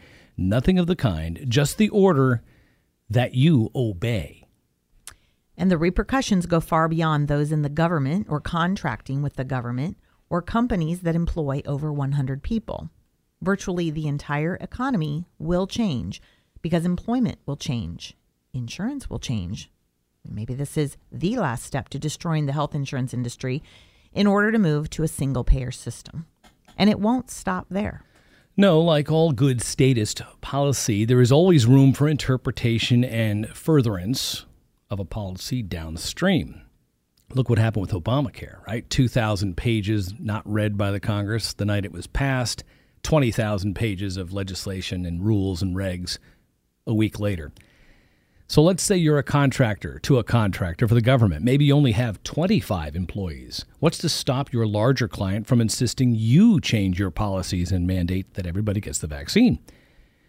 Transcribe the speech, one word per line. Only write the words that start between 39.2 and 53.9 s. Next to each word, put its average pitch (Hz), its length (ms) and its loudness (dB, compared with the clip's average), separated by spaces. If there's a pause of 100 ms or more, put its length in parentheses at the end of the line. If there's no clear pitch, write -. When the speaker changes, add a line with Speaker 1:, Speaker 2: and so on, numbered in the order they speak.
Speaker 1:
pages 107 640 -2
not 107 260 -4
read 104 320 -2
by 101 140 0
the 101 80 -4
Congress 104 540 -4
the 101 120 -4
night 104 200 0
it 95 60 -10
was 85 160 -12
passed, 131 560 -2 (380)
twenty 139 300 2
thousand 104 440 -2
pages 98 420 -4
of 92 160 -8
legislation 95 720 -6
and 87 200 -4
rules 98 360 0
and 92 140 -2
regs 92 420 -6 (680)
a 117 80 -2
week 107 260 0
later. 95 320 -4 (960)
So - 140 6
let's 170 220 4
say 196 140 2
you're 151 200 4
a 135 60 2
contractor 117 760 0
to 135 200 4
a - 40 2
contractor 101 640 0
for 104 60 4
the 120 80 6
government. 107 420 4
Maybe 143 220 4
you 139 100 6
only 139 180 4
have 110 300 -2
twenty-five 107 720 -2
employees. 85 720 -8 (140)
What's 160 200 0